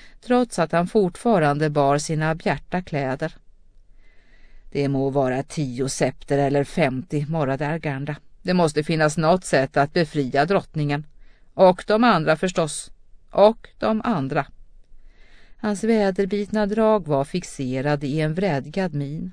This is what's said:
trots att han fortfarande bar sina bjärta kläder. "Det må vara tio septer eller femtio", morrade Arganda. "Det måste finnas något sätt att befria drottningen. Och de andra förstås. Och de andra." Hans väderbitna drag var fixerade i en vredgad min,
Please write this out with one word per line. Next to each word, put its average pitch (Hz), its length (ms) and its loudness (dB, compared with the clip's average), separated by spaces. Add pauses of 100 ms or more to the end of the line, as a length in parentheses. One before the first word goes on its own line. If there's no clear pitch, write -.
(260)
trots 247 320 0
att 165 140 0
han 175 140 2
fortfarande 170 840 2
bar 143 280 2
sina 156 360 -2
bjärta 170 480 -4
kläder. 143 520 -4 (1400)
"Det 139 160 -2
må 139 220 0
vara 131 320 0
tio 135 460 -4
septer - 500 -2
eller 143 260 2
femtio", 143 640 -2
morrade 143 380 -2
Arganda. 147 500 -6 (260)
"Det 180 120 -2
måste 156 300 2
finnas 156 320 2
något 170 280 2
sätt 135 320 0
att 143 160 2
befria 139 520 0
drottningen. 151 640 -2 (480)
Och 185 320 4
de 220 180 4
andra 170 320 4
förstås. 175 540 -4 (400)
Och 214 380 4 (100)
de 214 260 0
andra." 147 420 -2 (1120)
Hans 208 280 -4
väderbitna 208 840 0
drag 214 400 2
var 143 180 0
fixerade 143 840 -4
i 143 140 -2
en 156 140 -2
vredgad 180 600 -2
min, 147 380 -6